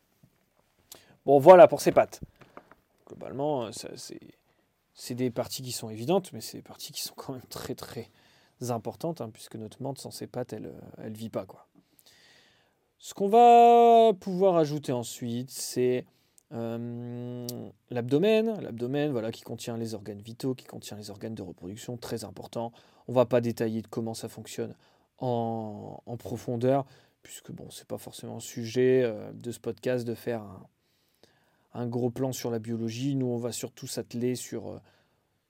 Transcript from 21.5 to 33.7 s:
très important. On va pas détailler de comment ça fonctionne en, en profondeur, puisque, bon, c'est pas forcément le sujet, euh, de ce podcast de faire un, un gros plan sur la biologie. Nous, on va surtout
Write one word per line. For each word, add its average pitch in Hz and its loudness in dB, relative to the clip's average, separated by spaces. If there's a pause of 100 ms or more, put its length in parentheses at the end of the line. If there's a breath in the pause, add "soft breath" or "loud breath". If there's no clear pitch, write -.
très 113 -10
important. 117 -10 (340 loud breath)
On 123 -10
va 123 6
pas 123 2
détailler 113 -2
de - -12
comment 113 -6
ça 117 -12
fonctionne 113 -12 (440 soft breath)
en, 113 -6
en 120 -10
profondeur, 127 -2 (360 soft breath)
puisque, - -20
bon, - -16
c'est - -20
pas 113 -10
forcément 113 -16
le 117 -12
sujet, 127 2
euh, 104 -6
de 113 -12
ce - -12
podcast 123 -4
de 117 -4
faire 113 -8
un, 98 -18 (1080 soft breath)
un 120 -6
gros 120 -2
plan 127 -4
sur 123 -6
la 117 -4
biologie. 117 -4
Nous, 131 0
on 120 -2
va 117 -6
surtout - -12